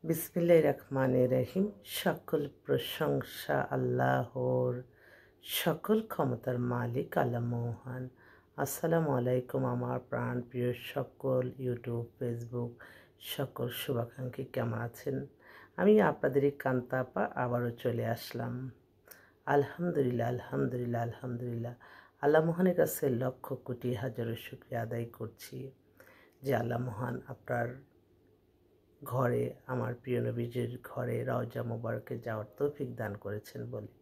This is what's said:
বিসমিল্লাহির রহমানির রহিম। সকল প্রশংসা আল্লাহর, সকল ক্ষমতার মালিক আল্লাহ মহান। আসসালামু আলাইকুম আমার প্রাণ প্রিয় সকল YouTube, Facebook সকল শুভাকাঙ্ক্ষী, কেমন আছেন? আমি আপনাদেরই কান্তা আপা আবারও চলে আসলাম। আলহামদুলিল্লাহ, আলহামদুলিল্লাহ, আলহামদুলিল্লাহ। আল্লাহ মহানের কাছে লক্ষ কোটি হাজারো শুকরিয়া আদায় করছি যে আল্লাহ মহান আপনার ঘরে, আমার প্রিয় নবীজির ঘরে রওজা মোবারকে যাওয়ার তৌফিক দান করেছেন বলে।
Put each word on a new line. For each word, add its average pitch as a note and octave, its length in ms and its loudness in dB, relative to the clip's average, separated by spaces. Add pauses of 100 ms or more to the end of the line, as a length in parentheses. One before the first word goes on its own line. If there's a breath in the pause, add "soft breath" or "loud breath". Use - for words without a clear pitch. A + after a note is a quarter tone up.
বিসমিল্লাহির E3 640 6
রহমানির C3 600 4
রহিম। B2+ 340 2 (380)
সকল D#3+ 380 0 (240)
প্রশংসা C#3+ 920 0 (180)
আল্লাহর, B2+ 960 2 (720 loud breath)
সকল - 580 0
ক্ষমতার B2+ 580 -2
মালিক A#2+ 580 -2
আল্লাহ A#2+ 240 2
মহান। A#2+ 640 -4 (540 loud breath)
আসসালামু D#3+ 600 2
আলাইকুম B2 480 2
আমার B2 340 -2 (100)
প্রাণ A#2+ 320 -2
প্রিয় B2 320 -2 (200)
সকল C3 500 0 (220)
YouTube, A#2+ 420 -4 (120)
Facebook A#2+ 520 -4 (640 loud breath)
সকল B2+ 340 -4
শুভাকাঙ্ক্ষী, B2 760 -4 (100)
কেমন A#2 340 -2
আছেন? - 280 -6 (600 loud breath)
আমি G3 260 6
আপনাদেরই C#3+ 500 4
কান্তা B2+ 480 0
আপা C3 240 -2 (120)
আবারও A#2+ 360 0
চলে A#2 340 0
আসলাম। A#2+ 480 -4 (920 loud breath)
আলহামদুলিল্লাহ, C#3 840 2
আলহামদুলিল্লাহ, B2 720 -2
আলহামদুলিল্লাহ। A#2+ 720 -6 (480 loud breath)
আল্লাহ D3+ 240 6
মহানের F3 300 4
কাছে D#3 340 2
লক্ষ B2+ 440 -2
কোটি B2 400 -6
হাজারো A#2 420 -4
শুকরিয়া - 460 -8
আদায় A#2 240 -4
করছি A#2 520 -12 (840 loud breath)
যে C3+ 120 -2
আল্লাহ A#2 240 0
মহান B2 360 -4 (120)
আপনার A#2+ 400 -4 (1300)
ঘরে, A#2+ 420 0 (240)
আমার A#2+ 340 -2
প্রিয় B2 200 -2
নবীজির A#2+ 500 -2 (120)
ঘরে A#2+ 400 -4
রওজা A#2+ 400 -2
মোবারকে A#2 520 -6 (100)
যাওয়ার A2 220 -6 (100)
তৌফিক C#3+ 380 -2
দান G#2+ 200 -4
করেছেন G#2 460 -8 (100)
বলে। A2 200 -10 (100)